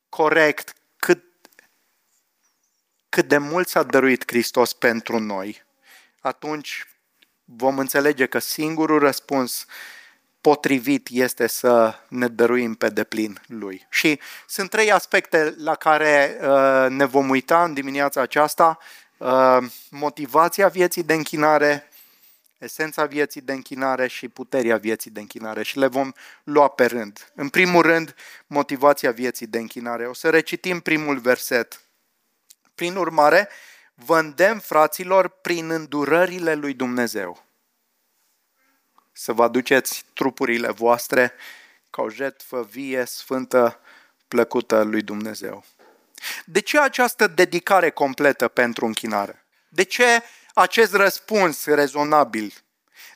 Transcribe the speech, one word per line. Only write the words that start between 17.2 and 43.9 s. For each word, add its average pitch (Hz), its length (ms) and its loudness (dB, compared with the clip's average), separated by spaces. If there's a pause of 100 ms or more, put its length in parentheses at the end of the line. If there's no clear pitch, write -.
uita 151 360 2
în 160 100 -4
dimineața 139 460 -4
aceasta. 151 580 2 (380)
Uh, 131 420 4 (320)
motivația 147 800 0
vieții 180 340 0
de 156 120 0
închinare, 147 760 0 (720)
esența 156 460 -6
vieții 143 360 -4
de 131 120 -10
închinare 131 540 -4
și - 220 -12
puterea 120 480 -2
vieții 107 340 -6
de 107 100 -14
închinare. 107 420 -12
Și - 160 -8
le 135 80 4
vom 135 260 -4 (320)
lua 147 240 4
pe - 160 0
rând. 113 500 -6
În 143 140 -8
primul 180 340 4
rând, 165 320 0 (320)
motivația 143 640 2
vieții 120 360 -6
de 110 120 -6
închinare. 117 480 -10
O 127 60 -12
să 160 180 -2
recitim 165 500 -2
primul 151 380 -2
verset. 123 640 -2 (920)
"Prin 175 220 -8
urmare, 160 520 2 (460)
vă 143 240 0
îndemn, 160 400 0
fraților, 180 680 2
prin 165 420 -6
îndurările 160 840 -2
lui 143 200 -6
Dumnezeu, 117 720 -6 (1700)
să - 200 -8
vă 113 100 2
aduceți 123 720 0
trupurile 120 580 -4
voastre 120 640 0 (580)
ca - 120 -8
o 113 80 -6
jertfă 127 600 -10
vie, 131 340 -6
sfântă, 123 760 0 (480)